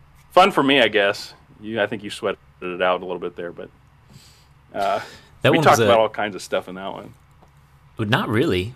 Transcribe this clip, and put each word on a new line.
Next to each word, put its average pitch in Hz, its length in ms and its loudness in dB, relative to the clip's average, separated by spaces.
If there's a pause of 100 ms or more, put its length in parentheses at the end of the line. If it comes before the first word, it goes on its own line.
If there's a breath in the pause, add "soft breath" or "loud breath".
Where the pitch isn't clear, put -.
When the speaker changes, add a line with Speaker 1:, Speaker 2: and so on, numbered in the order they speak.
(300)
Speaker 1:
fun 190 200 6
for 156 120 0
me, 139 180 4
I 113 80 6
guess. 101 460 -2 (260)
You, 107 200 -6
I 104 60 2
think 104 160 -10
you 104 60 -14
sweated 98 300 -6 (240)
it 90 180 -8
out 90 220 0
a - 20 -12
little 90 140 -8
bit 87 180 -10
there, 87 160 -10
but, 90 160 -18 (1040 soft breath)
uh, 101 260 -2 (420 loud breath)
Speaker 2:
That 135 100 2
Speaker 1:
we 165 60 2
Speaker 2:
one 156 60 0
Speaker 1:
talked 160 100 8
Speaker 2:
was 120 60 4
a 113 40 4
Speaker 1:
about 110 160 6
all 107 80 2
kinds 104 260 -6
of 87 60 -12
stuff 95 280 -6
in 92 80 -14
that 95 140 -10
one. 107 220 -14 (840)
Speaker 2:
Not 127 320 -2
really. 110 460 0